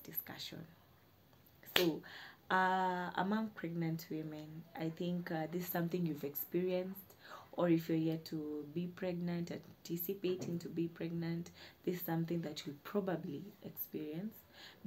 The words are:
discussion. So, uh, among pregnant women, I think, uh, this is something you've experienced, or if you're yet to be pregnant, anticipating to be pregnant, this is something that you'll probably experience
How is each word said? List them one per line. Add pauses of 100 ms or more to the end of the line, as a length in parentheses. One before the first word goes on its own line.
discussion. (1080)
So, (480)
uh,
among
pregnant
women, (120)
I
think,
uh,
this
is
something
you've
experienced, (540)
or
if
you're
yet
to
be
pregnant,
anticipating
to
be
pregnant, (340)
this
is
something
that
you'll
probably (220)
experience (500)